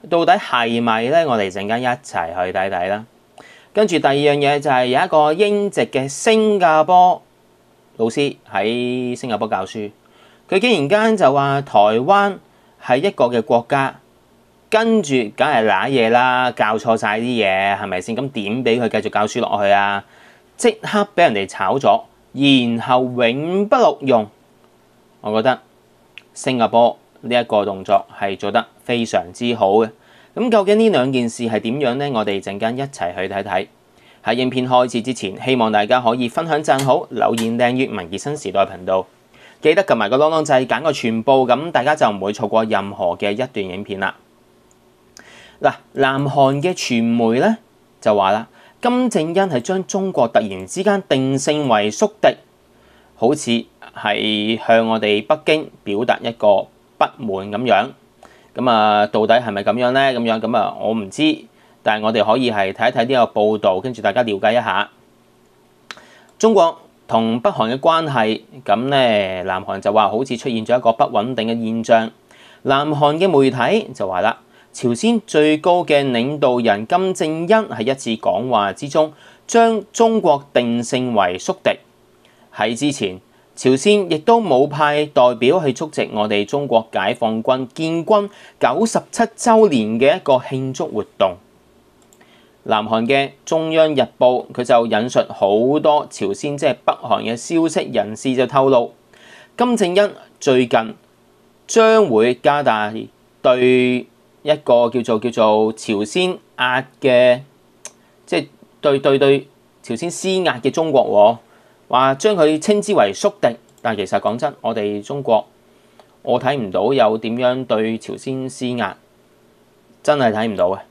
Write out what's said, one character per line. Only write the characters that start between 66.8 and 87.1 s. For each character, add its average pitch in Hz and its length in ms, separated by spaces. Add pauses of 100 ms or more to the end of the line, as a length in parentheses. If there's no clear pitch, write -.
同 113 320
北 202 120
韓 110 200
嘅 135 80
關 160 300
係。 110 320 (240)
噉 101 100 (120)
呢， 104 560
南 92 200
韓 98 160
就 101 140
話 107 160
好 113 160
似 131 100
出 123 140
現 113 160
咗 120 100
一 123 60
個 117 100
不 143 120
穩 120 320
定 113 120
嘅 117 160
現 113 200
象。 113 260 (540)
南 139 260
韓 147 300
嘅 190 100
媒 139 220
體 135 420
就 101 140
話 92 140
啦， 107 180 (340)
朝 - 160
鮮 214 380
最 151 320
高 175 260
嘅 143 180
領 135 360
導 127 180
人 110 300
金 185 260
正 160 340
恩 220 300
喺 117 140
一 - 20
次 131 220
講 107 340
話 101 240
之 143 160
中， 156 240 (320)
將 226 380 (100)
中 226 260
國 151 320
定 120 320
性 123 300
為 92 240
宿 - 260
敵。 101 140 (800)
喺 110 200
之 139 160
前， 92 300 (340)
朝 - 160
鮮 196 360
亦 160 120
都 233 200
冇 147 280
派 147 400
代 123 260
表 123 320
去 131 80
出 156 180
席 - 220
我 107 160
哋 104 160
中 143 220
國 113 260
解 110 220